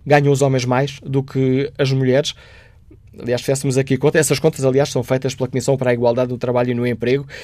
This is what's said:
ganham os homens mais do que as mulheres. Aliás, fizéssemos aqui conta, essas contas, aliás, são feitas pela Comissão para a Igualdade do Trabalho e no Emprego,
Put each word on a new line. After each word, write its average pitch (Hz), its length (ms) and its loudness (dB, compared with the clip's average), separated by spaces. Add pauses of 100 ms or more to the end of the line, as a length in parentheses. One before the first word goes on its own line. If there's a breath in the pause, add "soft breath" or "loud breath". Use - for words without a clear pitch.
ganham 143 280 4
os 139 80 2
homens 131 240 2
mais 131 340 -2
do 139 240 -2
que 131 540 0
as 135 160 0
mulheres. 131 420 2 (840 soft breath)
Aliás, 120 220 -2
fizéssemos 135 360 -2
aqui 135 200 0
conta, 156 220 2
essas 147 200 0
contas, 156 240 0
aliás, 135 260 2
são 127 140 -4
feitas 131 320 -4
pela 127 140 -4
Comissão 135 260 -2
para 123 160 0
a - 20 4
Igualdade 120 360 0
do 123 80 -6
Trabalho 123 340 -2
e - 20 0
no 120 140 -2
Emprego, 123 380 -2 (180 loud breath)